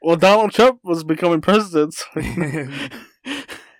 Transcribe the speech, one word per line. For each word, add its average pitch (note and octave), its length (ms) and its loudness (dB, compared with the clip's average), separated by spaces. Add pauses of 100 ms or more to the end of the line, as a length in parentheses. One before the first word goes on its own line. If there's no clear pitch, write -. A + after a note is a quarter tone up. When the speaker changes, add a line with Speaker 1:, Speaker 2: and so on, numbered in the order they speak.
Speaker 1:
Well, E3 140 2
Donald G3+ 360 4
Trump B3 320 4
was E3 200 -2
becoming D#3+ 360 0
president, F3 540 0
so - 160 -12
Speaker 2:
<laughs> - 40 -20
The C#3+ 760 -6 (880)